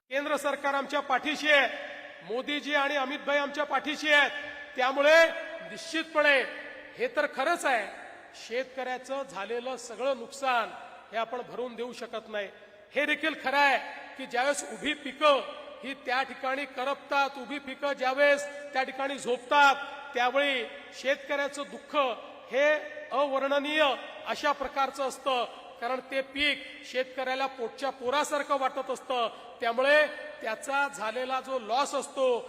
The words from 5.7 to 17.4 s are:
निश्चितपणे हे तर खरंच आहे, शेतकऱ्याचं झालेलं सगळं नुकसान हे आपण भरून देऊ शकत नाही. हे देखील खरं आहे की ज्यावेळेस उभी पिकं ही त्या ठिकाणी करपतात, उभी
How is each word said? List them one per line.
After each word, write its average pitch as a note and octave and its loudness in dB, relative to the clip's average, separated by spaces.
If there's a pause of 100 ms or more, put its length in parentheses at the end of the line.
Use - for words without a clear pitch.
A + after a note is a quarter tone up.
निश्चितपणे D4 2 (580)
हे A3+ -2
तर D4 0 (100)
खरंच E4 0
आहे, A#3+ 2 (600)
शेतकऱ्याचं B3+ -6
झालेलं A#3 -6
सगळं A#3+ -4
नुकसान A#3 0 (420)
हे G3+ -4
आपण A3+ -2
भरून A#3 -6
देऊ A#3 -8
शकत A3 -10
नाही. G#3 -4 (460)
हे C#4+ 2
देखील D4+ 0 (100)
खरं C4+ 4
आहे C4+ 6 (400)
की C4 -8
ज्यावेळेस C#4 0
उभी A3+ -2
पिकं C#4 4 (440)
ही C4+ -8
त्या C4 -2
ठिकाणी C4 -4
करपतात, C4+ 0
उभी B3+ -8